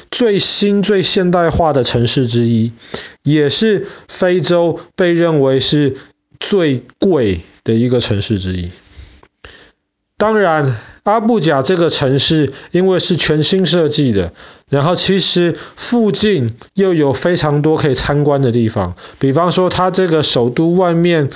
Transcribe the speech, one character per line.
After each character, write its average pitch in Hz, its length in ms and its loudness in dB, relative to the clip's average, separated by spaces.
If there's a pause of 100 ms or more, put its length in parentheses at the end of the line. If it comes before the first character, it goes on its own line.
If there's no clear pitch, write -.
(120)
最 214 280 0
新 202 420 0
最 196 200 0
现 180 300 0
代 175 180 2
化 160 240 0
的 135 100 2
城 120 240 0
市 127 200 0
之 120 160 0
一， 117 280 0 (520)
也 147 260 2
是 208 380 0 (200)
非 180 320 0
洲 170 400 0 (160)
被 175 180 0
认 165 280 2
为 135 180 2
是 139 380 0 (420)
最 156 440 -2 (160)
贵 117 420 0 (240)
的 113 80 0
一 120 160 0
个 123 100 2
城 101 220 -2
市 104 180 -2
之 92 140 -6
一。 90 180 -8 (1500)
当 214 220 0
然， 151 380 0 (260)
阿 208 160 2
布 220 220 2
贾 147 200 2
这 185 140 0
个 165 140 2
城 135 300 0
市 156 340 0 (180)
因 180 160 2
为 180 120 2
是 165 180 0
全 151 260 0
新 190 220 0
设 160 240 0
计 139 240 0
的， 90 180 -2 (380)
然 139 120 0
后 170 140 0
其 190 240 0
实 175 340 0 (220)
附 226 380 0
近 151 420 0 (180)
又 190 200 0
有 147 180 2
非 175 240 -2
常 151 260 0
多 156 140 2
可 156 140 0
以 127 60 0
参 147 280 -2
观 143 180 2
的 123 120 2
地 117 160 2
方， 92 260 -4 (240)
比 135 140 0
方 170 180 2
说 180 180 0
它 185 220 0
这 185 160 0
个 160 160 0
首 123 260 0
都 165 240 0
外 180 200 2
面 170 420 0